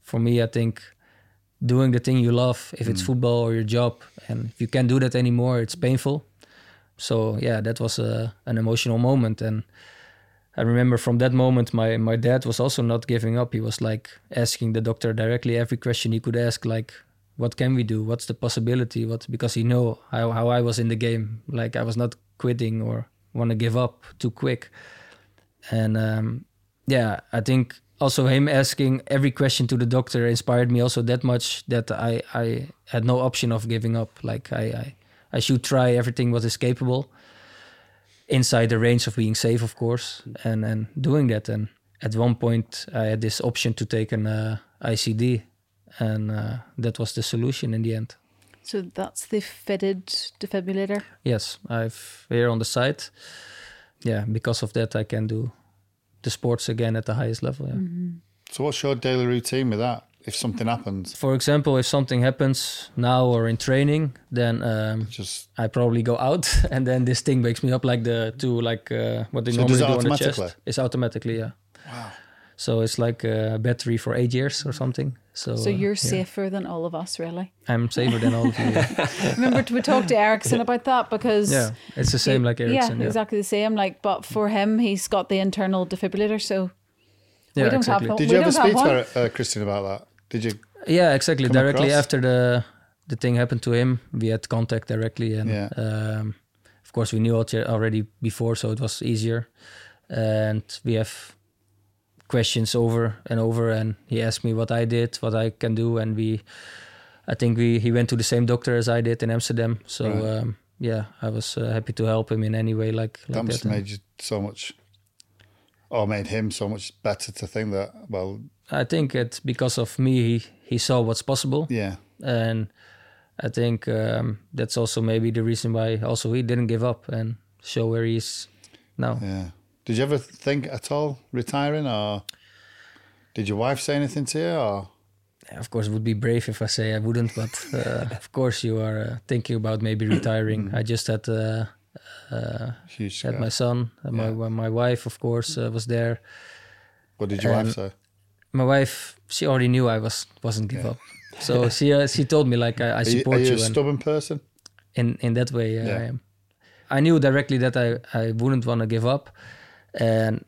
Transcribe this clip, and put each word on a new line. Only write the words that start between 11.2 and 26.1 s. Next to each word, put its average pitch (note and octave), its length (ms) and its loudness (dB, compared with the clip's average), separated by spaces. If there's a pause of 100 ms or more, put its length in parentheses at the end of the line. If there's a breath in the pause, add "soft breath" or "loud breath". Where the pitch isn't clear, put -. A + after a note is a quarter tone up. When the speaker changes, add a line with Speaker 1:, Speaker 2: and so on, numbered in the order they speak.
Speaker 1:
moment, B2+ 400 4
my, A2+ 240 2
my A2+ 200 2
dad B2 280 2
was A#2 140 -2
also B2+ 220 0
not A#2 260 0
giving A2+ 300 0
up. B2 160 -2
He A2 80 -2
was, A2 200 -6
like, A2 280 -4 (260)
asking A#2 380 0
the A2+ 80 0
doctor A2+ 320 -2
directly A#2 440 0
every A#2 200 0
question A#2+ 340 -2
he A2+ 80 0
could A#2 160 -2
ask, A#2+ 300 0
like, A2+ 280 -4 (440)
"What A#2+ 180 -2
can C3 200 2
we B2 80 2
do? A2 200 -2
What's A2+ 220 -4
the A#2 80 -6
possibility?" A#2 720 -2
What, A2+ 240 -6
because A#2 240 -4
he A#2 100 0
know B2 360 2 (120)
how, A#2 200 0
how A#2 180 0
I B2 120 4
was A#2 180 0
in A#2 100 0
the A2+ 80 0
game. A2 500 -2
Like, A#2 320 -4
I A#2 40 -2
was A2+ 120 -2
not A#2+ 200 -2 (220)
quitting A#2 440 -2
or A2+ 260 -4 (260)
wanna A#2 220 0
give A2+ 220 0
up B2 260 -2 (140)
too A#2+ 140 -2
quick. - 380 -4 (1000 loud breath)
And, A2 260 2
um, A2 480 -2 (420)